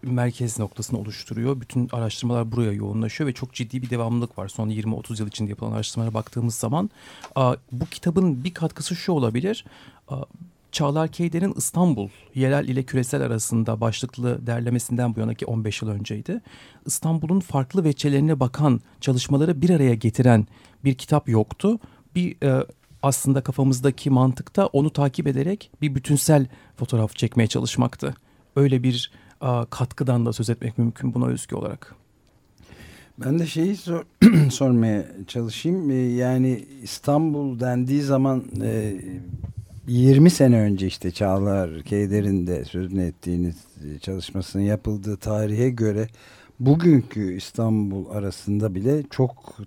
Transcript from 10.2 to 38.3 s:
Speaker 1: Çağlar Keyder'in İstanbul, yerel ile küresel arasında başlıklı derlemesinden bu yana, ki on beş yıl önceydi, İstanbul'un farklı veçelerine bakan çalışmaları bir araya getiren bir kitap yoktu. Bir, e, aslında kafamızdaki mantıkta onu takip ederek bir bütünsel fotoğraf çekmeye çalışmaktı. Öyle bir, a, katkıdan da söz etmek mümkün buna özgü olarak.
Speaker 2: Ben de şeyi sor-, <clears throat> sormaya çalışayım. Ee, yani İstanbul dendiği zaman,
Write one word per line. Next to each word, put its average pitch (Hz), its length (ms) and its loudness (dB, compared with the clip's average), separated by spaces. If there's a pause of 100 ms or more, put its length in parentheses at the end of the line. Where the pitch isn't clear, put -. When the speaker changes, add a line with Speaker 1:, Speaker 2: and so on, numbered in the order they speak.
Speaker 1:
Çağlar 156 360 0
Keyder'in 170 500 -2
İstanbul, 127 520 0 (260)
yerel 139 320 2
ile 131 160 -2
küresel 131 380 -2
arasında 113 600 -2
başlıklı 120 680 -4
derlemesinden 120 680 -2
bu 113 40 -6
yana, 110 140 -2
ki - 120 -6
on 113 200 -4
beş 104 160 -4
yıl 110 80 -4
önceydi, 107 520 -6 (440)
İstanbul'un 160 540 0
farklı 151 440 -2
veçelerine 147 560 2
bakan 131 420 2 (200)
çalışmaları 139 600 2
bir 175 80 4
araya 139 240 6
getiren 113 540 4 (360)
bir 135 100 2
kitap - 360 -2
yoktu. 120 500 2 (360)
Bir, 175 280 -2
e, 135 220 2 (380)
aslında 135 380 0
kafamızdaki 135 680 0
mantıkta 131 560 2
onu 143 240 2
takip 143 380 -2
ederek 143 440 -4 (100)
bir 143 140 -2
bütünsel 139 520 2 (280)
fotoğraf 110 400 -2
çekmeye 117 320 2
çalışmaktı. 120 680 -2 (400)
Öyle 135 280 2
bir, 123 280 -2 (300)
a, 120 240 -2
katkıdan 123 600 -2
da 117 80 -2
söz 113 160 -4
etmek 117 280 -4
mümkün 120 360 -2
buna 123 140 -2
özgü 120 280 -6
olarak. - 400 -10 (1200)
Speaker 2:
Ben 131 220 0
de 170 80 -2
şeyi 170 280 0
sor-, 170 300 -6 (220)
<clears throat> 156 220 8
sormaya 113 560 4 (220)
çalışayım. 143 640 -2
Ee, 131 40 0
yani 127 680 0 (180)
İstanbul 147 760 -2
dendiği 127 420 0
zaman, 135 420 2 (180)